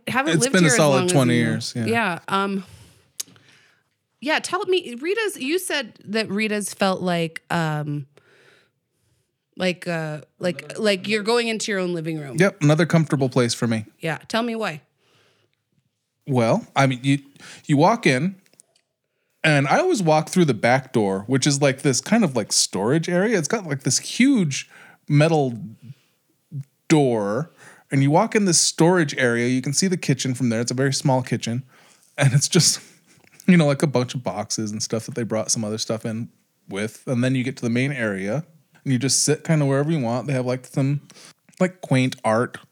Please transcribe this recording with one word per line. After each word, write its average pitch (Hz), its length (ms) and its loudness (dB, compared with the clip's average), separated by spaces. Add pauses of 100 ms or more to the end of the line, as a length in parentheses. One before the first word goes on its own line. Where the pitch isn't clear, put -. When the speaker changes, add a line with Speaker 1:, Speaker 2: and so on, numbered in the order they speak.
Speaker 1:
haven't 269 280 0
Speaker 2:
It's 156 80 2
Speaker 1:
lived 269 100 -2
Speaker 2:
been 185 100 4
a - 40 4
Speaker 1:
here - 40 4
as 240 60 2
Speaker 2:
solid 147 180 4
Speaker 1:
long 123 120 2
as - 40 0
Speaker 2:
twenty 123 240 4
Speaker 1:
you. 120 80 2
Speaker 2:
years, 113 320 -4
yeah. 113 100 -4
Speaker 1:
Yeah. 214 340 -2 (100)
Um, 196 340 -2 (1600)
yeah, 294 180 -2
tell 370 260 -4
me, 349 300 -2
Rita's, 381 420 -4
you 302 220 -2
said 285 460 -6
that 214 240 -4
Rita's 208 440 -4
felt 190 280 0
like, 170 500 -2
um, 151 560 -2 (1500)
like, 180 300 -4
uh, 160 340 -6 (180)
like, 170 400 -6
like 202 280 0
you're 208 160 -2
going 233 260 0
into 220 220 -4
your 190 80 -2
own 180 140 -2
living 160 240 -6
room. 147 220 -8
Speaker 2:
Yep, 202 240 2
another 156 220 4
comfortable 143 440 2
place 120 240 2
for - 140 -2
me. 113 180 -2 (140)
Speaker 1:
Yeah, 160 180 -6 (120)
tell 226 120 -2
me 233 140 -4
why. 185 260 -8 (1400)
Speaker 2:
Well, 127 400 2 (100)
I 139 120 4
mean, 127 160 -2
you, 139 160 2 (460)
you 156 120 2
walk 202 300 4
in, 151 280 0 (1080)
and 143 220 4
I 180 120 4
always 339 220 2
walk 156 280 2
through 180 160 4
the 135 80 0
back 120 400 2
door, 101 340 0
which 135 180 0
is, 139 160 2
like, 135 200 2
this 135 180 0
kind 233 240 2
of, 143 100 0
like, 110 200 -2
storage 131 560 0
area. 190 280 2
It's 156 120 -2
got, 220 180 -2
like, 151 160 -6
this 139 160 0
huge 220 680 0 (400)
metal 147 500 2 (1300)
door, 123 640 2 (400)
and 135 120 2
you 139 80 4
walk 196 240 2
in 208 100 4
this 170 140 2
storage 170 580 2
area. 120 300 2
You 127 140 0
can 139 120 -4
see 190 140 0
the 180 100 0
kitchen - 360 -2
from 123 160 -2
there. 113 120 0
It's 120 100 -4
a 127 40 -4
very 135 180 0
small 131 280 0
kitchen, 120 420 -4 (540)
and 143 160 2
it's 143 140 2
just, - 320 2 (360)
<laughs> - 320 -8
you 180 100 8
know, 151 100 6
like, 139 160 2
a 160 40 2
bunch 123 280 -2
of 127 80 -8
boxes 107 480 -6
and 104 100 -8
stuff - 240 -6
that - 100 -12
they 120 80 -4
brought 107 280 -4
some 117 120 -2
other 107 140 -6
stuff 113 280 -6
in 113 240 -6 (400)
with. 104 380 -8
And 123 160 0
then 131 120 0
you 127 80 0
get 127 140 -6
to - 60 -8
the 120 60 -2
main 127 220 0
area, 110 540 -4 (380)
and 135 100 0
you 123 60 2
just 127 240 0
sit 147 200 0
kinda 151 220 2
wherever 139 260 0
you 165 80 0
want. 120 280 -2
They 143 60 -2
have, 127 120 -2
like, 127 200 -4
some, 143 360 0 (580)
like, 185 220 0
quaint 131 420 0
art 113 340 0 (140)